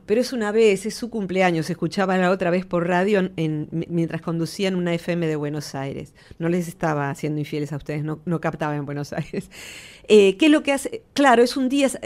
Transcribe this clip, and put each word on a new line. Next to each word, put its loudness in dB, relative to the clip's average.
pero 2
es -2
una -2
vez, 4
es -6
su -8
cumpleaños. 0
Escuchaba -2
la 4
otra 0
vez 0
por -2
radio 2
en, 0
en, -2
mi-, -4
mientras -2
conducía -4
en -2
una 0
F -4
M -2
de -2
Buenos -6
Aires. -8
No -4
les 0
estaba -2
haciendo -4
infieles -6
a -6
ustedes, -6
no, -6
no -2
captaba -4
en -6
Buenos -8
Aires. -8
<laughs> -18
Eh, 8
¿qué 4
es 8
lo 6
que 0
hace? -6
Claro, 6
es 0
un 0
día, 2